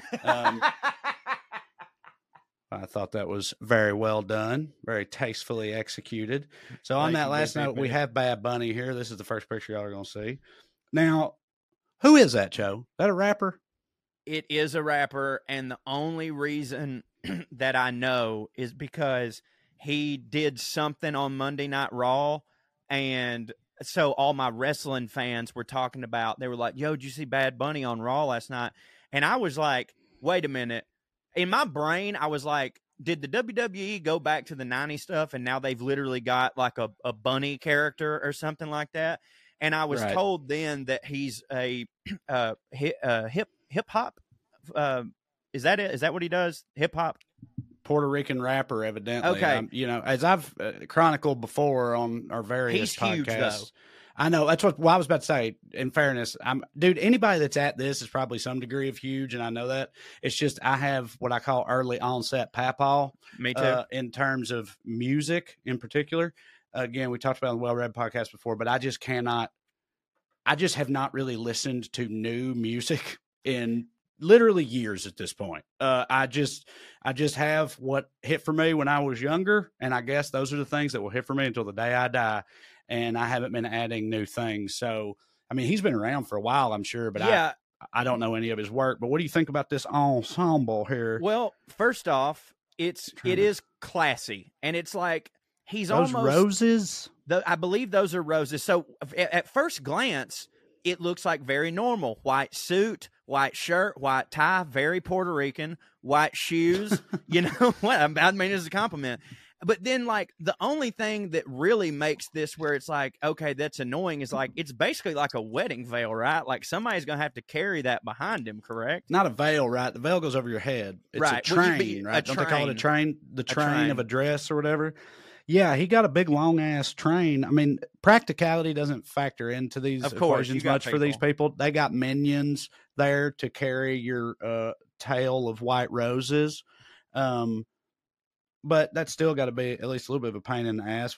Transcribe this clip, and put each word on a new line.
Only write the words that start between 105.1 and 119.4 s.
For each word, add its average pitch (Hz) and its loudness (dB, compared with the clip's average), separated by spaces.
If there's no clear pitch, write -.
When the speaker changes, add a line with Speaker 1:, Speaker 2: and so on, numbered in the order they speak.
Speaker 2:
Rican, 151 -4
white 147 2
shoes. 180 2
Speaker 1:
<laughs> - -8
Speaker 2:
You 170 4
know 240 4
<laughs> - -10
what? 214 2
I, 151 6
I 190 8
mean, 196 0
it's 180 -2
a - -12
compliment. 156 -4
But 185 2
then, 247 -2
like, 214 -2
the - -2
only 269 0
thing 214 -4
that 156 -2
really 170 2
makes 151 -2
this 151 -6
where 151 -2
it's 143 -4
like, 143 -2
okay, 151 -2
that's 147 -6
annoying 147 -4
is, 135 -6
like, 131 -2
it's 147 -8
basically 165 -2
like 143 0
a 117 -2
wedding 123 -4
veil, 117 -2
right? 131 0
Like, 127 -4
somebody's 196 -4
gonna 147 -4
have 147 -4
to 120 -12
carry 170 -4
that 123 0
behind 127 -6
him, 107 -10
correct? 123 -6
Speaker 1:
Not 185 4
a 175 2
veil, 143 2